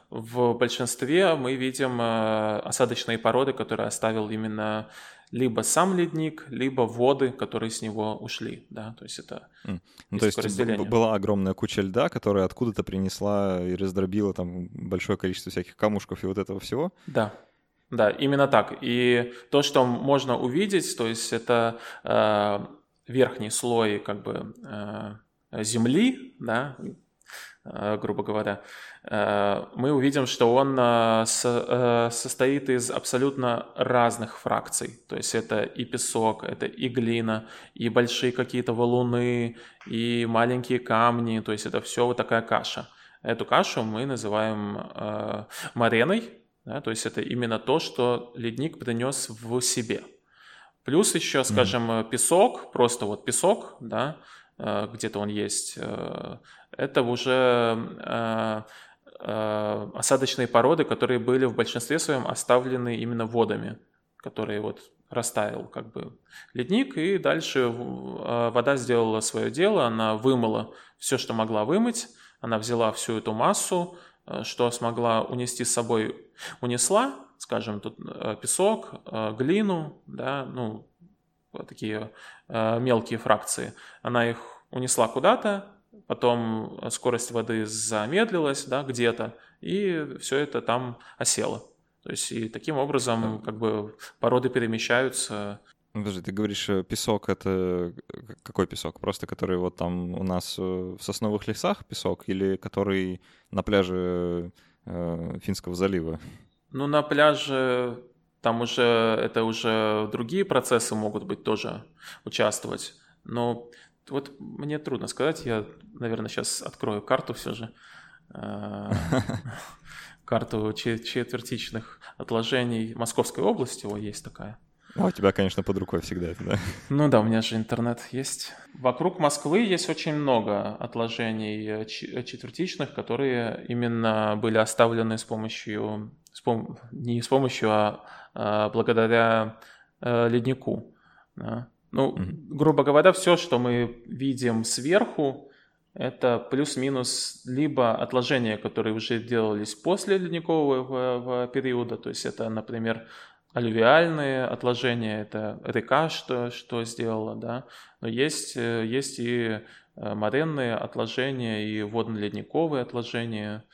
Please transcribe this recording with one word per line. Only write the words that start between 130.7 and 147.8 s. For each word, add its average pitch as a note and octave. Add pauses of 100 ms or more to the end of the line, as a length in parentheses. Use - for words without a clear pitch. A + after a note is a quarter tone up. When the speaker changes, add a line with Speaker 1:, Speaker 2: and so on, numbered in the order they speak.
Speaker 1:
отложений, A2 (140)
э, A2
ч-, -
э, B2
четвертичных, C3
которые A#2+
именно A2+
были A2
оставлены A2+
с A2
помощью... A2 (220)
с -
пом-, A#2 (140)
не A#2+
с A#2+
помощью, C3
а, G#2+ (280)
а, G#2+
благодаря, A2+ (420)
э, A#2
леднику, A#2+ (400)
да. A2+ (240)
Ну, C3+
Speaker 2:
Мгм. -
Speaker 1:
грубо D3
говоря, D3
всё, F3
что E3+
мы A#2+
видим A#2+
сверху, C#3+ (440)
это B2+ (120)
плюс-минус C3+
либо B2+